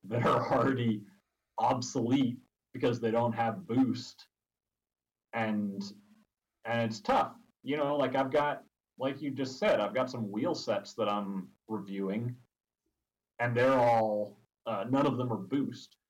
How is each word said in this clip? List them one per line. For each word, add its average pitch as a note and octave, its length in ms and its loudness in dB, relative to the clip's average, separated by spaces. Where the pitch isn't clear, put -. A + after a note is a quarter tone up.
that A#2+ 180 0
are A#2 220 2
<laughs> - 40 0
already A#2+ 500 2
obsolete B2 800 2
because A#2+ 280 0
they A2+ 100 0
don't A#2 240 2
have A2+ 320 -2
boost. - 600 0
And, G#2 500 -2
and A#2 180 0
it's A2 180 -4
tough. - 320 0
You C3+ 140 -4
know, D3 200 0
like, C3 200 0
I've C3+ 160 0
got, D3 300 0
like C#3 240 -4
you C#3+ 80 -4
just B2+ 280 -6
said, C#3 220 2
I've G2+ 140 -2
got B2+ 160 -2
some A2+ 200 -6
wheel C#3 240 -2
sets - 400 -4
that G#2+ 140 0
I'm G2 400 -4
reviewing, G2 680 -4
and A#2+ 180 0
they're C3 220 6
all, A2 600 2
uh, G#2 220 -4
none C#3 180 2
of C3 100 0
them B2 160 -2
are G#2 40 -2
boost. - 600 -6